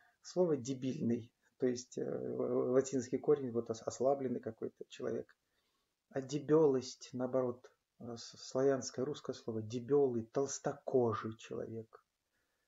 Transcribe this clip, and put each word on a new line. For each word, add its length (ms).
слова 360
«дебильный», 760
то 100
есть, 300
э, 60
л-, 380
л-, 300
латинский 480
корень, 320
вот 180
ос-, 140
ослабленный 560
какой-то 500
человек. 460
А 120
дебелость, 920
наоборот, 580
э, 160
с-, 220
славянское, 680
русское 280
слово, 300
дебелый, 640
толстокожий 1120
человек, 680